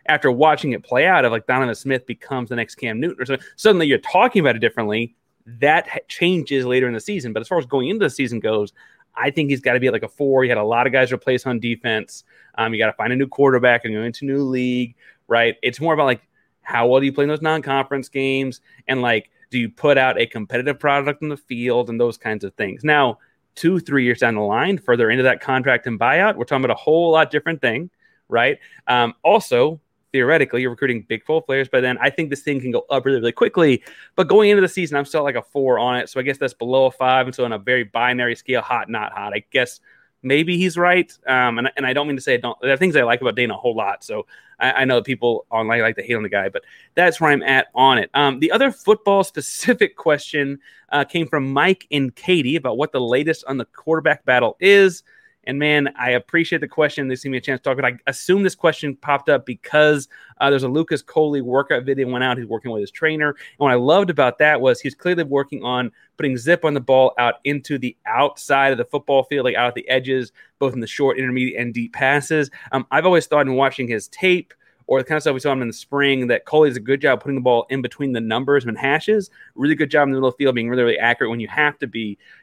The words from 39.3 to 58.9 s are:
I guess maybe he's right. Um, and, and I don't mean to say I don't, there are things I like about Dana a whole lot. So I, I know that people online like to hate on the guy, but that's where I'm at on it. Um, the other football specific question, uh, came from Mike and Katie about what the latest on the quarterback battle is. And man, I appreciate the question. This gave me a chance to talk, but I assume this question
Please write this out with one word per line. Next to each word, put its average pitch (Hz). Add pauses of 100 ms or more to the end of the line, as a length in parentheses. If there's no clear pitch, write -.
I 104
guess 127 (440)
maybe 160
he's 175
right. 175 (160)
Um, 127
and, 123
and 139
I 127
don't 147
mean 143
to 127
say 131
I -
don't, 120
there 127
are 135
things 170
I 135
like 120
about 117
Dana 113
a -
whole 120
lot. 101
So 107 (320)
I, 131
I 135
know 127
that 110
people 120
online 113
like 113
to 101
hate 120
on 110
the 104
guy, 98
but - (300)
that's 170
where 156
I'm 143
at 131
on 127
it. 101
Um, 139
the 160
other 247
football 202
specific -
question, 143 (320)
uh, 143
came 165
from 135
Mike 156
and 139
Katie 160
about 127
what 151
the 135
latest 131
on 135
the 120
quarterback 156
battle 123
is. 196 (420)
And 131
man, 147
I 123
appreciate 165
the 143
question. 147
This 131
gave 139
me 127
a -
chance 143
to -
talk, 135
but 139
I 123
assume 185
this 185
question 151